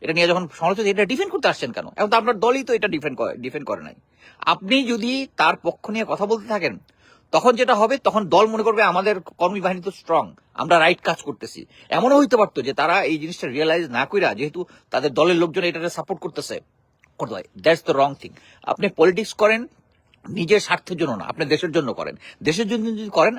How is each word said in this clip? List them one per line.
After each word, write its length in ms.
এটা 120
নিয়ে 160
যখন 260
সমালোচনা, 340
এটা 160
ডিফেন্ড 280
করতে 160
আসছেন 240
কেন? 140
এখন 140
তো 60
আপনার 240
দলই 240
তো 80
এটা 160
ডিফেন্ড 300
করে, 180
ডিফেন্ড 300
করে 160
নাই। 120
আপনি 460
যদি 420
তার 200
পক্ষ 340
নিয়ে 180
কথা 180
বলতে 220
থাকেন, 300
তখন 240
যেটা 180
হবে, 240
তখন 300
দল 180
মনে 160
করবে 200
আমাদের 380
কর্মী 400
বাহিনী 200
তো 100
স্ট্রং, 420
আমরা 240
রাইট 220
কাজ 220
করতেছি। 440
এমনও 300
হইতে 180
পারতো 260
যে 100
তারা 300
এই 160
জিনিসটা 280
রিয়েলাইজ 400
না 200
কইরা, 280
যেহেতু 320
তাদের 240
দলের 220
লোকজন 260
এটাকে 280
সাপোর্ট 320
করতেছে, 380
করতে 160
হয়। 100
That's 240
the 120
wrong 260
thing। 120
আপনি 260
পলিটিক্স 460
করেন 320
নিজের 320
স্বার্থের 360
জন্য 160
না, 120
আপনি 200
দেশের 280
জন্য 220
করেন। 240
দেশের 260
জন্য 180
যদি 220
করেন, 300